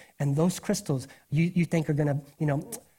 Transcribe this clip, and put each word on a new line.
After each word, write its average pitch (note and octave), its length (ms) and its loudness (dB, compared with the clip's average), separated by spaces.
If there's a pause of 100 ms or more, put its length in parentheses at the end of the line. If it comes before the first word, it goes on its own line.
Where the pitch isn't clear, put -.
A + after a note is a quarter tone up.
(200)
and C#3+ 160 2
those F3 240 2
crystals C#3 480 -2 (220)
you, E3 260 2
you E3+ 100 2
think D#3 240 0
are D#3 40 2
gonna, D3 280 0 (180)
you D#3+ 60 0
know, C#3+ 240 0 (300)